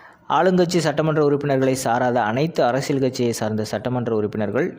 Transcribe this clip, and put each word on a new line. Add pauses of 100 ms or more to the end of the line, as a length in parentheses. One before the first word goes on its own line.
(300)
ஆளுங்கட்சி
சட்டமன்ற
உறுப்பினர்களை
சாராத
அனைத்து
அரசியல்
கட்சியை
சார்ந்த
சட்டமன்ற
உறுப்பினர்கள் (120)